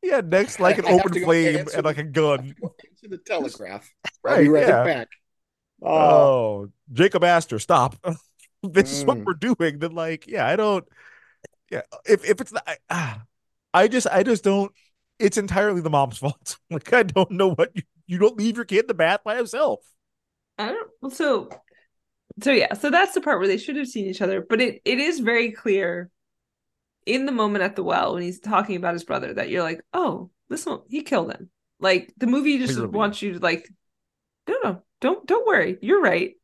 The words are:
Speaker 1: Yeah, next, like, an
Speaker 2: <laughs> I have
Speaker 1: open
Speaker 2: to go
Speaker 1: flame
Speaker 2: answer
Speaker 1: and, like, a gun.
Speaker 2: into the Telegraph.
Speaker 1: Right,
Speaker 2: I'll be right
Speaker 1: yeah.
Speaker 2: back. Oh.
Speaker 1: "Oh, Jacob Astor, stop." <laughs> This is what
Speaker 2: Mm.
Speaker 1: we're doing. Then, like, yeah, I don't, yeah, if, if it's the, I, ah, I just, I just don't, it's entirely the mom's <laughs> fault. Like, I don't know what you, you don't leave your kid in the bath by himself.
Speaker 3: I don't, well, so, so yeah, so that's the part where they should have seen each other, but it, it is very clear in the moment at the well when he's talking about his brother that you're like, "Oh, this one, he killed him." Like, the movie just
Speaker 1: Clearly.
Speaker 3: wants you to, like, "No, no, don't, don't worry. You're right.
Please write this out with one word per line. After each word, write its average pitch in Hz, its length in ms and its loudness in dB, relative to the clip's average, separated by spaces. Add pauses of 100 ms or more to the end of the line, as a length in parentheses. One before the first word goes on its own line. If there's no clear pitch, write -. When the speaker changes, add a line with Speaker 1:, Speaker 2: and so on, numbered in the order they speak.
Speaker 1:
Yeah, 359 180 0
next, 185 400 0
like, 180 180 4
an 180 60 -2
Speaker 2:
<laughs> - 20 -2
I 170 40 2
have 180 100 8
Speaker 1:
open 190 120 0
Speaker 2:
to 175 80 -2
go 180 60 -4
Speaker 1:
flame 165 320 4
Speaker 2:
answer 151 180 -6
Speaker 1:
and, 156 100 -2
like, 147 120 -2
a 147 40 -6
gun. 143 580 0
Speaker 2:
into - 480 -18
the 185 100 -12
Telegraph. 120 720 -8 (360)
Speaker 1:
Right, - 140 4
Speaker 2:
I'll 170 40 8
be 147 60 8
right 151 180 6
Speaker 1:
yeah. 127 180 4
Speaker 2:
back. 131 240 -4 (720)
Oh. - 80 -6
Speaker 1:
"Oh, 139 800 4 (240)
Jacob 175 320 4
Astor, 170 360 2
stop." 135 440 2
<laughs> 170 120 -6 (460)
This 190 300 2
is 143 120 -6
what 226 140 2
Speaker 2:
Mm. 208 80 -10
Speaker 1:
we're 185 80 -2 (200)
doing. 151 240 -2
Then, 160 140 -6
like, 165 340 -8
yeah, 143 180 -4
I 147 120 2
don't, 214 280 0 (840)
yeah, - 120 -8 (220)
if, 208 240 2
if 202 120 0
it's - 100 -10
the, 214 180 -6
I, 160 80 -8 (140)
ah, 131 320 -6 (500)
I 185 140 6
just, 233 240 0
I 190 140 2
just 233 180 0
don't, 196 300 0 (480)
it's 214 180 2
entirely 196 440 0
the 156 80 -2
mom's 139 280 0
<laughs> - 0 -
fault. - 380 -8 (120)
Like, - 240 -4
I 233 120 6
don't 269 260 0
know 190 240 2
what - 220 0
you, 180 60 -8 (260)
you 180 100 -6
don't 220 180 4
leave 214 200 -2
your 240 80 -8
kid 202 160 0
in 226 80 0
the 226 60 -2
bath 170 300 2
by 214 120 -4
himself. 247 440 -2 (760)
Speaker 3:
I 208 140 -6
don't, 440 180 -10 (100)
well, 262 120 -10
so, 269 360 -2 (920)
so 277 80 0
yeah, - 240 2
so 285 160 -4
that's 370 240 2
the 370 60 0
part 269 180 0
where 185 80 0
they 190 120 0
should 277 180 -8
have 285 100 -4
seen 214 200 -8
each 190 160 -6
other, 190 180 -2
but 220 200 -2
it, - 240 -2
it 247 140 0
is 302 220 -2
very 233 320 0
clear 180 580 -4 (920)
in 262 200 -2
the 277 80 -4
moment 208 300 0
at 175 140 -4
the 185 80 -6
well 170 300 0
when 175 100 -6
he's 180 160 -10
talking 208 340 -2
about 175 200 -4
his 170 100 -10
brother - 300 -6
that - 140 -6
you're 175 140 -2
like, 165 180 -6 (120)
"Oh, 247 380 -4 (180)
this - 180 -10
one, 240 220 -8
he 294 140 -8
killed 214 280 -2
him." - 200 -16 (280)
Like, 185 380 0
the 254 100 -2
movie 277 320 2
just 247 160 -2
Speaker 1:
Clearly. - 160 -4
Speaker 3:
wants 208 320 -2
you 202 120 -6
to, 175 40 -12
like, 170 300 -2 (800)
"No, 440 160 -2
no, 185 180 -4 (180)
don't, 349 240 -2
don't 427 220 0
worry. 185 360 0
You're 359 200 2
right. 180 300 0 (120)